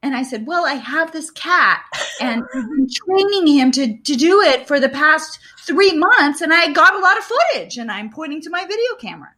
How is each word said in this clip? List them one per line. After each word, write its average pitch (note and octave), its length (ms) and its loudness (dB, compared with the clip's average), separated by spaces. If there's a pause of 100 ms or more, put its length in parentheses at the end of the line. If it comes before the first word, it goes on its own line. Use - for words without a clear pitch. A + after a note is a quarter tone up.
And C4+ 120 -4
I C4 80 -4
said, A#3 240 -8
"Well, F4 200 -2
I C#4 80 -2
have C#4+ 380 -6
this D#4 180 -12
cat D#4 500 0 (400)
and A#3 220 -4 (120)
I've B3 140 -8
been C4+ 200 0 (180)
training G4 400 2 (120)
him C4 140 4
to, B3+ 300 -2
to C#4+ 140 -4
do F4 260 4
it C4+ 260 2
for C#4+ 100 2
the C4+ 120 0
past D4+ 480 0 (240)
three F#4 340 2
months. D#4+ 460 2
And D#4+ 100 0
I E4+ 200 4
got F4+ 220 6
a G4 40 -6
lot F#4+ 180 2
of - 80 -8
footage," B4 540 -2
and A#3 120 -10
I'm G#3 200 -10
pointing D4+ 320 -10
to D#4+ 80 -16
my F4 140 -6
video A4+ 360 -4
camera. E3+ 380 -16